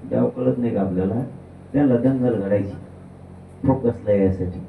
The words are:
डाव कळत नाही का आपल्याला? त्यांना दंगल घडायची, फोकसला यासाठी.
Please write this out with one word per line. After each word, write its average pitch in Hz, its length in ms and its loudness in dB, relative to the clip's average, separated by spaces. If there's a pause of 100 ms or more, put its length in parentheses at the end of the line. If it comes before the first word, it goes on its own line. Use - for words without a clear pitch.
(100)
डाव - 180 2
कळत 127 300 0
नाही 117 160 -2
का 98 60 0
आपल्याला? 95 420 -2 (500)
त्यांना 135 240 4
दंगल 123 380 2
घडायची, 98 400 0 (920)
फोकसला 120 460 0
यासाठी. 92 560 2